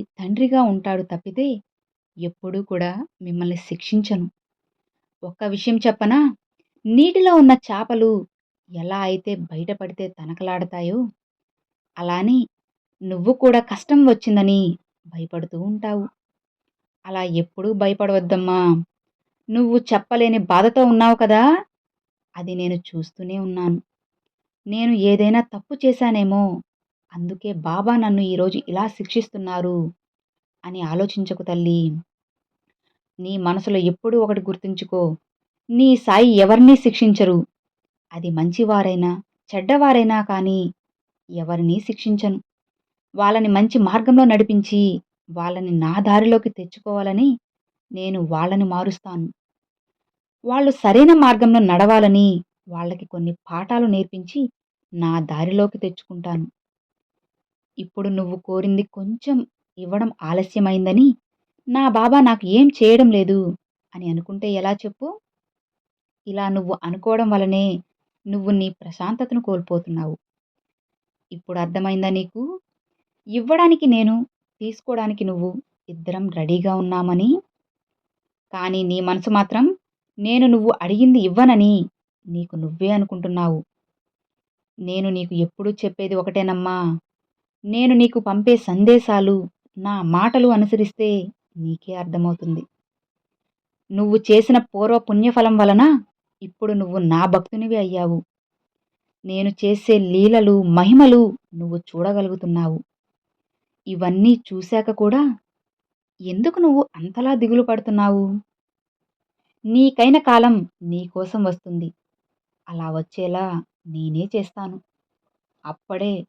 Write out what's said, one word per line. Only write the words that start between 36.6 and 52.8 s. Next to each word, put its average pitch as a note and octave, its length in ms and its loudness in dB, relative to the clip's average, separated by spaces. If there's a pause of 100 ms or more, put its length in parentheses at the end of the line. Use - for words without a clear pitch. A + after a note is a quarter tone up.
శిక్షించరు. G#3 640 2 (760)
అది E3+ 180 -12
మంచివారైనా, F3 800 0 (380)
చెడ్డవారైనా A3+ 720 2
కానీ F#3+ 380 -2 (720)
ఎవరినీ E3+ 500 -2
శిక్షించను. G#3 580 -4 (800)
వాళ్ళని G#3+ 320 2
మంచి G#3 320 2
మార్గంలో A3+ 460 4
నడిపించి, G#3 760 2 (280)
వాళ్ళని F3 420 -8
నా D#3+ 280 0
దారిలోకి G#3+ 500 2
తెచ్చుకోవాలని G3+ 880 -4 (540)
నేను F#3+ 300 -8
వాళ్ళని E3+ 440 -2
మారుస్తాను. F3+ 640 -8 (1200)
వాళ్ళు C4+ 260 0
సరైన B3+ 420 6
మార్గంలో A#3 460 6
నడవాలని G3+ 680 4 (420)
వాళ్ళకి F3 360 -10